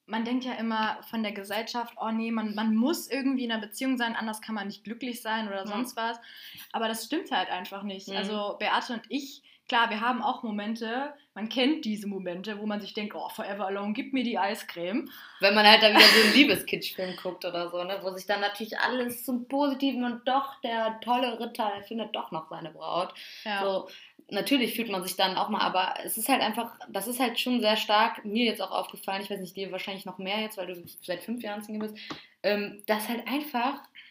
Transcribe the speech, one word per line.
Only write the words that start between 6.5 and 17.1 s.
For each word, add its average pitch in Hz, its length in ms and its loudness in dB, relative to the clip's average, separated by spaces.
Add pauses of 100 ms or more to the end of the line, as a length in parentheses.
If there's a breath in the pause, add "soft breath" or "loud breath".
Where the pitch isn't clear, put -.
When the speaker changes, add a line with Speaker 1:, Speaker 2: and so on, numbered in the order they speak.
Speaker 1:
Aber 220 160 0
das 226 160 -4
stimmt - 260 -4
halt 185 200 0
einfach 190 320 -8
nicht. 190 260 -8
Speaker 2:
Mhm. 196 80 -6
Speaker 1:
Also 208 420 -2
Beate 208 360 0
und 220 160 -8
ich, 277 320 -6 (260 soft breath)
klar, 233 220 4
wir 214 100 -2
haben 233 220 0
auch 254 200 0
Momente, 226 720 -4 (220 loud breath)
man 220 160 -6
kennt 277 340 2
diese 202 240 -4
Momente, 190 500 -6
wo 208 60 -8
man 208 160 -2
sich 196 140 -10
denkt, 208 200 -4
„Oh, 156 140 -6
forever 202 380 -6
alone, 202 260 -2
gib 262 220 -4
mir 254 100 0
die 226 140 -2
Eiscreme.“ 196 720 -2 (300 loud breath)
Speaker 2:
Wenn 202 140 8
man 214 120 10
halt 214 160 12
da 214 80 10
wieder 220 100 10
so 220 240 12
einen 214 100 6
Liebeskitsch-Film 190 880 4